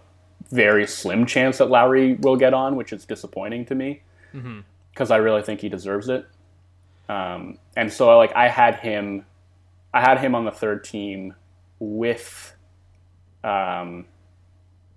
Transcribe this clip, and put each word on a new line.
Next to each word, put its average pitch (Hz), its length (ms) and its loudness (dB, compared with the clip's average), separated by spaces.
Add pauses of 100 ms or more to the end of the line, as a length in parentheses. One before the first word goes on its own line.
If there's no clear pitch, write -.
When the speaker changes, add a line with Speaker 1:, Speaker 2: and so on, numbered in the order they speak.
(500)
Speaker 1:
very 104 380 4
slim 101 380 -2
chance 131 320 0
that 123 120 4
Lowry 131 460 4
will 131 220 2
get 127 160 4
on, 135 240 -2
which 117 160 -10
is 104 120 -12
disappointing 107 600 -12
to 135 100 -6
me, 135 260 -8 (320)
Speaker 2:
Mm-hmm. 123 260 -16 (360)
Speaker 1:
'cause 117 160 -2
I 110 60 6
really 110 260 2
think 104 160 -8
he 107 100 -8
deserves 98 400 -6
it. 127 160 -6 (840)
Um, 90 480 -10 (180)
and 110 160 -4
so, 117 260 6
like, 113 180 6
I 123 120 4
had 120 320 2
him, 101 460 -6 (680)
I 120 80 2
had 131 180 4
him 131 160 -2
on 117 100 -4
the 104 60 -6
third 104 320 -6
team 95 500 -12 (460)
with, 113 760 -6 (880)
um, 90 640 -6 (920)